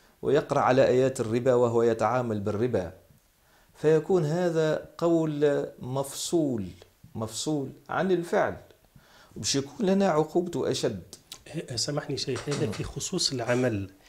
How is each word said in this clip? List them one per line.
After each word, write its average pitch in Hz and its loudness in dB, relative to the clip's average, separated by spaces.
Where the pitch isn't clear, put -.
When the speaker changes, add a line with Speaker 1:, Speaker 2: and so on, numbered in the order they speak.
Speaker 1:
ويقرأ 139 0
على 127 6
آيات 131 2
الربا 123 0
وهو 117 4
يتعامل 113 2
بالربا، 101 -2
فيكون 156 2
هذا 160 0
قول 151 2
مفصول، 135 -2
مفصول 135 -4
عن 180 0
الفعل، 170 0
وباش - -2
يكون 139 -2
لنا 196 4
عقوبته 156 0
أشد. 120 -2
Speaker 2:
ه-، 151 -10
سامحني 143 -4
شيخ، 123 -6
هذا 143 -2
Speaker 1:
مم. 104 -4
Speaker 2:
في 104 -8
خصوص - -4
العمل. 120 0